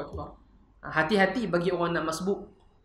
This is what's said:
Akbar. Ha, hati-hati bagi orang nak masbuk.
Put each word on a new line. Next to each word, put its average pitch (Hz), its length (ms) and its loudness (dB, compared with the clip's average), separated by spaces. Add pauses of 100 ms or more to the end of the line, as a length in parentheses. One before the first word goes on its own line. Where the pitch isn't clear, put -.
Akbar. - 320 -12 (480)
Ha, 143 80 -10
hati-hati 190 560 2
bagi 175 240 0
orang 170 240 0
nak 156 160 -2
masbuk. 185 400 -4 (340)